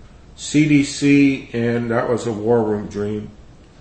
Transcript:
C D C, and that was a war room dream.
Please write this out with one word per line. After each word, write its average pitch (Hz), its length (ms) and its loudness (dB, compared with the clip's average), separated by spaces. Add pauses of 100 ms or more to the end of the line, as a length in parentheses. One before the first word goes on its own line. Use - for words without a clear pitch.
(360)
C 151 320 0
D 143 160 4
C, 143 720 2
and 120 380 -2
that 120 180 -2
was 117 180 -2
a 117 60 -2
war 113 300 2
room 104 240 -2
dream. 104 420 -6 (520)